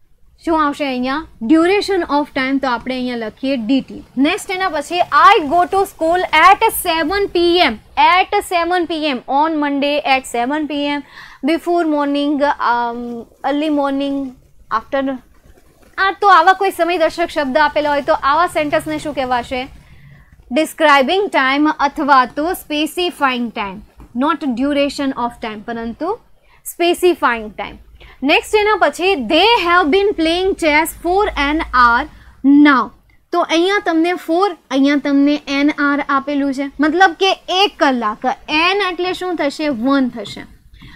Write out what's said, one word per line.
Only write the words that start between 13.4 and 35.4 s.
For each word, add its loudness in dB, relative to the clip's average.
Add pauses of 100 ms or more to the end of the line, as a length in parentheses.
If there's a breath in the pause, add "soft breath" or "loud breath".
early -2 (100)
morning, -2 (460)
after. -4 (800)
આ 0
તો 0
આવા 6
કોઈ 0
સમય -2
દર્શક 0
શબ્દ -2
આપેલા 2
હોય, 0
તો 0
આવા 2
સેન્ટેન્સને -2
શું -8
કહેવાશે? -4 (840 soft breath)
Describing 2
time 0
અથવા 0
તો -4
specifying -4
time. -10 (400)
Not -2
duration -2
of -6
time, -14
પરંતુ -8 (600 soft breath)
specifying 0
time. -12 (500 soft breath)
નેક્સ્ટ, 0
એના 2
પછી, 0
"They 2 (220)
have 4
been 2
playing 0
chess 0 (180)
for 2
an -2
hour 2 (600 soft breath)
now." 4 (420)
તો 0
અહીંયા 0
તમને 0
for, -2 (160)
અહીંયા 2
તમને 0